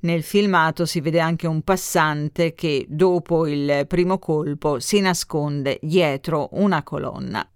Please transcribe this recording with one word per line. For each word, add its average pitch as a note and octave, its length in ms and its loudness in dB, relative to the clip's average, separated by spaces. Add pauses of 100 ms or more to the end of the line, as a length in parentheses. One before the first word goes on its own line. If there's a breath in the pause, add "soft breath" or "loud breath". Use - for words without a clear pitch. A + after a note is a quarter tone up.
Nel E3+ 240 -2
filmato F3 600 2
si E3 140 -2
vede D#3+ 200 0
anche E3 260 -2
un D#3+ 160 -2
passante D#3 880 0
che D3 360 -2
dopo E3+ 580 2
il C#3+ 400 0
primo F3+ 320 0
colpo D3+ 640 -2
si - 180 2
nasconde D3 840 -2
dietro D#3 720 0
una F3+ 280 2
colonna. C3 720 -8